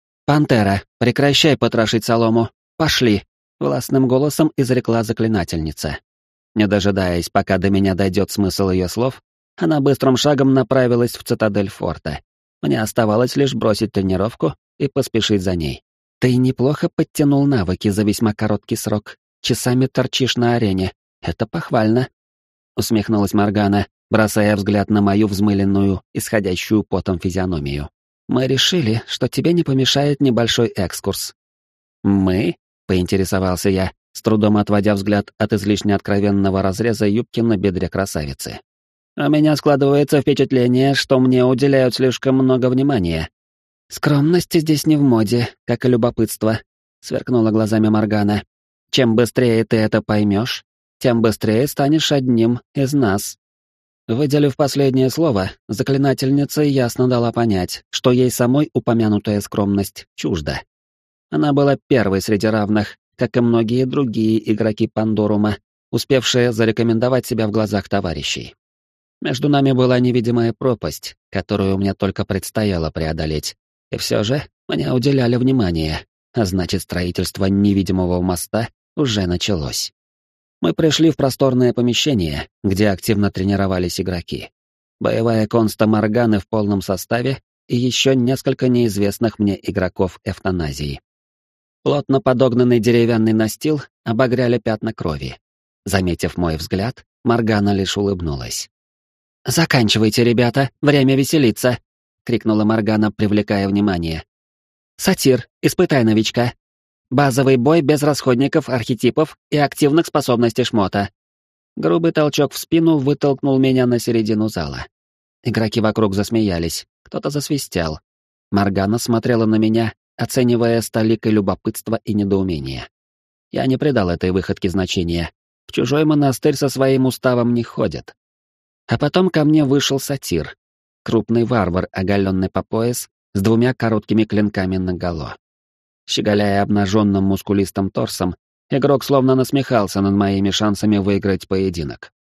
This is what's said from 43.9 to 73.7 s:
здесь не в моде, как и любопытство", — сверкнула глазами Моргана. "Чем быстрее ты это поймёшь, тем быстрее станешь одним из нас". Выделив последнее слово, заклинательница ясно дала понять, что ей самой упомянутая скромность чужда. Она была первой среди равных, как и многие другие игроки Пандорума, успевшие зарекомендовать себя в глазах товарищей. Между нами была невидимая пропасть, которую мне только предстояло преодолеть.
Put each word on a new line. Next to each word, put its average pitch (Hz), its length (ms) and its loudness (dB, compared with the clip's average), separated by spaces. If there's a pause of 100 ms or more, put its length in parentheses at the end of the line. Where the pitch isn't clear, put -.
здесь 151 280 0
не 151 100 4
в 143 60 4
моде, 117 460 2 (160)
как 120 200 -2
и - 20 2
любопытство", — 113 720 0 (400)
сверкнула 117 520 0
глазами 110 380 2
Моргана. 104 520 0 (480)
"Чем 117 260 2
быстрее 117 500 2
ты 113 120 0
это 107 240 2
поймёшь, 104 640 -2 (340)
тем 117 240 2
быстрее 110 460 2
станешь 147 440 0
одним 123 500 2 (120)
из 139 200 -2
нас". 107 440 0 (720)
Выделив 139 480 0
последнее 131 560 2
слово, 117 400 0 (180)
заклинательница 139 920 0
ясно 131 440 0
дала 120 240 0
понять, 104 600 -2
что - 200 0
ей 123 200 2
самой 131 420 0
упомянутая 107 680 0
скромность 101 720 -4
чужда. 78 480 -6 (640)
Она 151 240 0
была 143 240 2 (100)
первой 101 340 2
среди 107 260 0
равных, 107 500 0 (180)
как 127 220 -2
и 123 40 2
многие 117 440 2
другие 113 640 0
игроки 110 400 0
Пандорума, 107 640 0 (340)
успевшие 123 600 0
зарекомендовать 117 760 0
себя 110 200 -2
в 104 40 -4
глазах 104 360 -2
товарищей. 78 680 -6 (680)
Между 147 240 -2
нами 139 240 2
была 127 280 2
невидимая 120 520 0
пропасть, - 640 -6 (160)
которую 98 460 -2
мне 98 160 0
только 98 320 -4
предстояло 95 640 -2
преодолеть. 78 640 -6 (340)